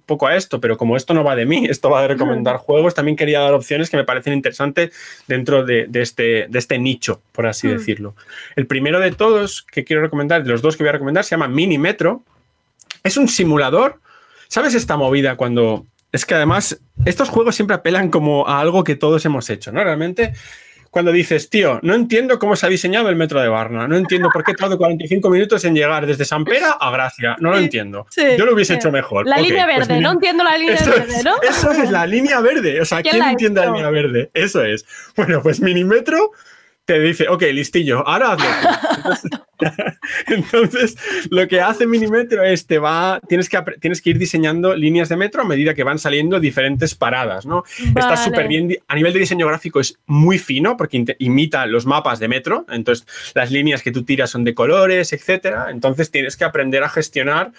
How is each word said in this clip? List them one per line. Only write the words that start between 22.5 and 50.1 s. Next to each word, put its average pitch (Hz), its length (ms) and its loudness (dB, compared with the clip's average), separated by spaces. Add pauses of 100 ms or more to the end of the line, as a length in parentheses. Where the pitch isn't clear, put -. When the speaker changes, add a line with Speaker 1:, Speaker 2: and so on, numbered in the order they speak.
Speaker 1:
se - 100 0
ha 180 40 2
diseñado 214 400 0
el 175 80 2
metro 156 240 0
de 123 80 2
Varna, 113 400 -2
no 160 80 2
entiendo 180 360 2
por 160 120 -2
qué 190 100 0
tardo 190 240 -2
cuarenta 170 260 0
y 151 40 -8
cinco 190 220 2
minutos 202 340 2
en 165 100 0
llegar 151 320 0
desde 143 180 -2
Sant 156 240 -4
Pere 262 160 0 (160)
a 131 120 -2
Gracia, 127 480 -2
no 165 100 0
lo 196 80 2
Speaker 2:
Sí, 185 60 2
Speaker 1:
entiendo. 104 440 -6
Speaker 2:
sí, - 140 -4 (160)
Speaker 1:
Yo 214 80 2
lo 240 80 4
hubiese 185 200 2
Speaker 2:
sí. 160 40 0
Speaker 1:
hecho 160 140 0
mejor". 113 340 -2
Speaker 2:
La 269 100 2
Speaker 1:
Ok, - 60 4
Speaker 2:
línea - 220 2
Speaker 1:
pues 311 140 2
Speaker 2:
verde, - 160 0
Speaker 1:
mini-, 165 100 2
Speaker 2:
no 320 80 2
entiendo 349 320 2
la 320 120 2
línea 320 200 0
Speaker 1:
eso 311 140 2
Speaker 2:
verde, 240 260 0
Speaker 1:
es, 240 80 -2
Speaker 2:
¿no? 349 180 2
Speaker 1:
eso 359 300 2
es 277 180 2
la 175 160 0
línea 254 340 2
verde, 220 400 2
o 170 40 0
sea, 165 180 -2
Speaker 2:
¿Quién 311 120 0
Speaker 1:
¿quién 233 100 4
Speaker 2:
la 277 80 2
Speaker 1:
entiende 208 280 0
la 175 60 4
Speaker 2:
hizo? 226 80 0
Speaker 1:
línea 156 160 -2
verde? 147 420 0
Eso 185 320 0
es. 107 220 -4 (300)
Bueno, 165 260 0
pues 151 180 2
Minimetro 226 720 2 (560)
te 160 140 2
dice, 160 280 2
"Ok, 175 140 0 (100)
listillo, 143 540 0
ahora 208 260 2
hazlo 151 140 0
tú". - 220 0 (300)
Entonces, - 320 -4 (280)
<laughs> - 680 -6
entonces, 233 680 0 (340)
lo 180 180 2
que 180 140 2
hace 220 240 0
Minimetro 226 580 0
es 185 220 0
te 160 120 2
va, 165 480 0
tienes 175 220 -2
que - 80 -2
apre-, 170 240 -6
tienes 165 220 -4
que 170 80 0
ir 165 80 2
diseñando 170 580 0
líneas 160 320 2
de 165 80 -2
metro 208 240 -2
a 254 60 0
medida 151 260 2
que 135 100 -4
van 139 160 -2
saliendo 151 420 0
diferentes 139 540 0
paradas, 117 520 -2
¿no? 175 180 -4 (140)
Está 247 320 2
Speaker 2:
Vale. - 80 2
Speaker 1:
súper 180 300 0
bien 160 200 0
di-, 185 180 -2
a 139 80 -4
nivel 165 200 2
de 190 60 0
diseño 175 260 0
gráfico 156 340 -2
es - 260 -4
muy 156 320 4